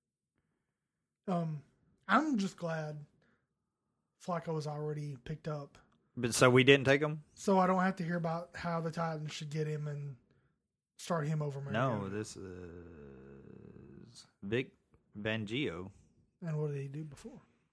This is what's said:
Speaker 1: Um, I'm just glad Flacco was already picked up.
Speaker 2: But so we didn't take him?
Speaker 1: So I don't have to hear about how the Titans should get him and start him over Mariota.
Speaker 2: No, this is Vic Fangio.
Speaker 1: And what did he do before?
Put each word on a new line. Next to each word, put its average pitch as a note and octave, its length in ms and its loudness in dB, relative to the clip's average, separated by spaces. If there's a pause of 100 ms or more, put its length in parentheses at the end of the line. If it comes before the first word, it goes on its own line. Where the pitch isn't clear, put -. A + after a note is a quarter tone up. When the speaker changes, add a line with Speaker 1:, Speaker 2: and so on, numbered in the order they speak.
(1300)
Speaker 1:
Um, D#3+ 320 0 (460)
I'm C4 300 4
just G3 180 0
glad D#3 400 -4 (1300)
Flacco E3+ 280 -4
was D3+ 120 -2
already D3+ 600 -6
picked D#3 240 -8
up. D3 280 -10 (380)
Speaker 2:
But A#2 180 -2
so B2+ 160 8
we B2+ 140 10
didn't C#3 220 10
take C#3 160 6
him? D3+ 200 0 (140)
Speaker 1:
So F#3+ 240 4
I F#3 80 6
don't F#3 140 4
have F#3 160 2
to F3 80 -4
hear E3+ 100 -2
about E3+ 400 -4
how E3+ 240 -4
the E3 120 -4
Titans D#3 420 -4
should D3+ 160 -8
get D#3 180 -2
him D3 200 -4
and C#3+ 280 -8 (800)
start D#3 320 -2
him D#3 140 0
over C#3 180 -4
Mariota. A#2+ 440 0
Speaker 2:
No, F#2+ 60 -4
this G#2+ 280 -6
is E2+ 1900 -16 (160)
Vic A2+ 280 0 (520)
Fangio. G#2+ 680 -2 (560)
Speaker 1:
And D#3 120 -4
what D3+ 140 -4
did C#3 100 -6
he C#3 60 -8
do D3 160 -10
before? D#3+ 380 -16 (320)